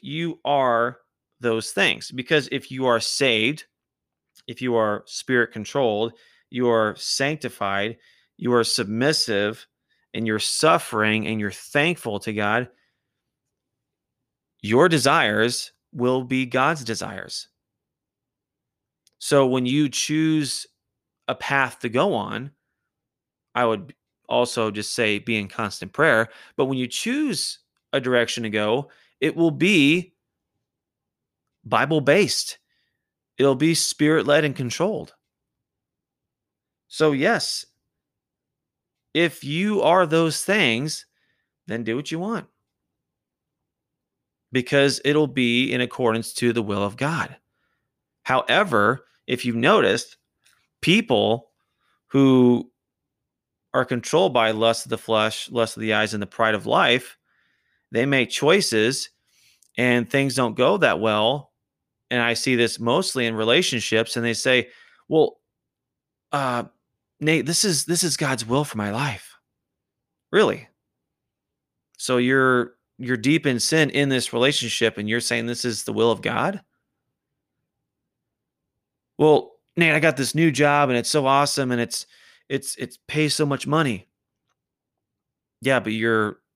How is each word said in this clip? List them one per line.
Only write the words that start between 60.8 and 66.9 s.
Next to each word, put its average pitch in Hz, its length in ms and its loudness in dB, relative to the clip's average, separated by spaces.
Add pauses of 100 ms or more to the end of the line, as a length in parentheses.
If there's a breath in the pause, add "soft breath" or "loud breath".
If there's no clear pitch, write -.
well. 110 520 0 (580)
And 120 120 0
I 117 120 0
see 127 200 0
this 117 240 0
mostly 123 480 0
in 113 80 -4
relationships. 113 840 0
And 117 80 -2
they 117 100 0
say, 127 340 0 (400 soft breath)
"Well, 151 320 2 (920)
uh, 127 340 -2 (540)